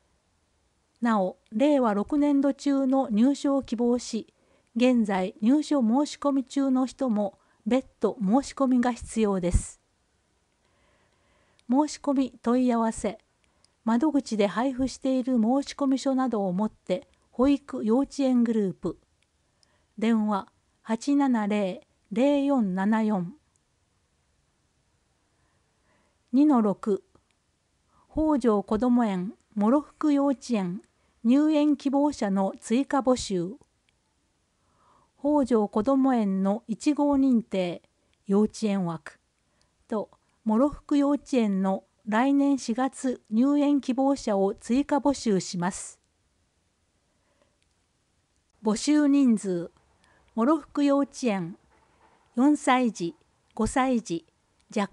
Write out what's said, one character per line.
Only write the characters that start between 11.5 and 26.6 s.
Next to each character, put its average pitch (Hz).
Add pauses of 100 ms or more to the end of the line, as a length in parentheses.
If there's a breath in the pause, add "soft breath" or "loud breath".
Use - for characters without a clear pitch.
申 277
し -
込 285
み 262
問 247
い 247
合 233
わ 226
せ、 - (600)
窓 240
口 269
で 202
配 226
布 254
し -
て 262
い 254
る 254
申 240
し -
込 -
み 269
書 269
な 262
ど 214
を 180
持 202
っ 208
て、 - (220)
保 254
育 277
幼 220
稚 -
園 254
グ 233
ル 208
ー -
プ。 - (1000)
電 220
話、 208 (340)
八 254
七 254
零 202 (320)
零 277
四 247
七 208
四。 208 (3000)
二 269
の 277